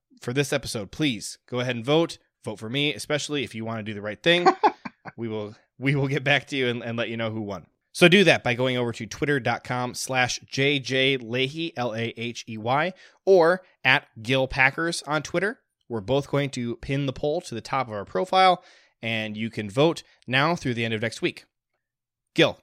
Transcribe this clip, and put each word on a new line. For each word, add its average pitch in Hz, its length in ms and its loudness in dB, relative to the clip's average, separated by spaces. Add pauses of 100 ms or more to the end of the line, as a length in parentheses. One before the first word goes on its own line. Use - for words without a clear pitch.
(220)
for 123 120 -6
this 139 180 -2
episode, 117 400 -4
please 127 460 -4 (100)
go 123 120 -4
ahead 123 160 -2
and 113 100 -8
vote. 160 320 2 (260)
Vote 107 140 -8
for 110 120 -12
me, 143 240 -2
especially 143 500 -4
if 101 100 -8
you 110 100 -8
wanna 113 200 -6
do 107 100 -8
the 101 80 -8
right 104 200 -8
thing. 175 300 4
<laughs> 359 60 -8 (580)
We 113 140 -8
will, 107 260 -8 (240)
we 139 160 0
will 139 140 0
get 135 160 -4
back 143 220 0
to 147 100 -6
you 123 100 0
and, 120 160 -4
and 117 140 -6
let 113 100 -2
you 113 80 -6
know 113 160 -4
who 110 100 -6
won. 98 240 -8 (280)
So 175 160 6
do 190 160 8
that 139 180 4
by 120 120 0
going 127 200 0
over 120 160 -2
to 113 140 -10
twitter 143 340 -2
dot 117 240 -4
com 123 300 -6
slash - 520 -2
J 139 340 0
J 131 380 0
Lahey, 131 600 -4
L 123 180 -2
A 117 220 -4
H 117 300 -8
E 113 100 -10
Y, 139 340 0 (340)
or 180 380 6 (220)
at 135 200 6 (160)
Gil 127 280 0
Packers 151 540 2
on 147 200 -2
Twitter. 196 360 -4 (280)
We're 113 140 -6
both 135 280 0
going 143 220 0
to 120 240 -6
pin 139 300 -4
the 131 80 -2
poll 151 260 -2
to - 160 -10
the 110 60 -8
top 131 260 -4
of 110 60 -10
our 101 100 -6
profile, 185 580 4 (400)
and 110 360 -4
you 110 120 -4
can 107 200 -6
vote 143 340 2 (240)
now 143 300 2
through 127 160 -2
the 117 100 -2
end 113 100 -2
of 107 80 -4
next 113 200 -4
week. 151 240 -4 (880)
Gil, 151 260 4